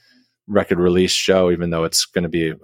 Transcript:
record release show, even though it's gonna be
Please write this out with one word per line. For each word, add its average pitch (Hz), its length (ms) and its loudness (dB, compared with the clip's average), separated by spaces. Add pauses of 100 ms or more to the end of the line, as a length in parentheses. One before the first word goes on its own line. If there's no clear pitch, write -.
(480)
record 101 320 0
release 90 320 4
show, 92 400 2
even 87 180 -2
though 82 160 -2
it's - 200 -2
gonna 87 220 -4
be 80 260 -2 (100)